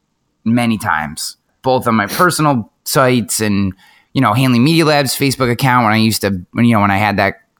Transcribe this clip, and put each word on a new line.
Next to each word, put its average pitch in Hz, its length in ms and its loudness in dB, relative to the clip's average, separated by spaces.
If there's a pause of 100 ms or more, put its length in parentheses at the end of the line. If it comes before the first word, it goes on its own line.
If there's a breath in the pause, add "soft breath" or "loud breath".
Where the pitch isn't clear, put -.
(440)
many 117 320 0
times, 78 600 -6 (260)
both 127 240 0
on 117 80 0
my 104 140 0
personal 147 640 0 (120)
sites 127 560 0
and, 101 340 -2 (380 soft breath)
you 139 80 -2
know, 113 120 2
Hanley 127 260 2
Media 160 260 2
Lab's 147 320 0
Facebook 131 340 -2
account 123 340 2
when 107 80 2
I 110 60 2
used 110 240 0
to, 98 300 -2
when, 117 120 0
you 117 100 4
know, 107 60 2
when 101 100 2
I 95 80 0
had 101 180 0
that 98 180 0 (260)